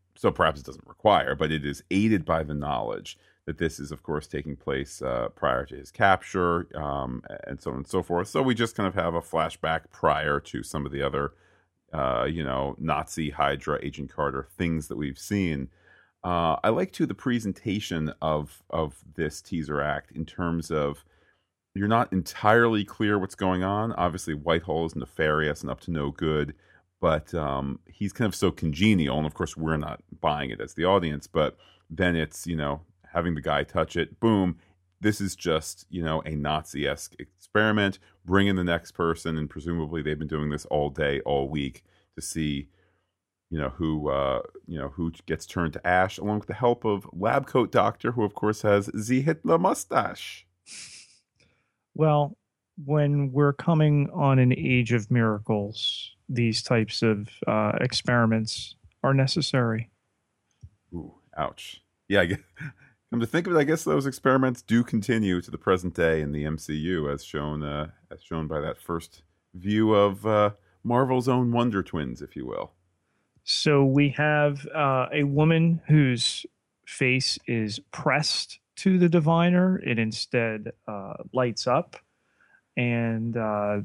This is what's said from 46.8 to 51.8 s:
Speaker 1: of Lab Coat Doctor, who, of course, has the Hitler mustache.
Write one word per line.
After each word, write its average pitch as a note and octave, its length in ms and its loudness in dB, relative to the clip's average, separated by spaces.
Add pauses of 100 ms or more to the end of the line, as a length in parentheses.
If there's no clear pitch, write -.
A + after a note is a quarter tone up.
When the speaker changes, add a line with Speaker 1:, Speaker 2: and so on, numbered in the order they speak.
Speaker 1:
of G2+ 280 -2
Lab A#2 340 0
Coat B2 240 2
Doctor, A2 420 2
who, A#2 120 0
of G2+ 100 -2
course, - 280 -2
has G#2 240 4
the A2+ 340 0
Hitler D#3+ 380 2
mustache. - 880 -2 (1500)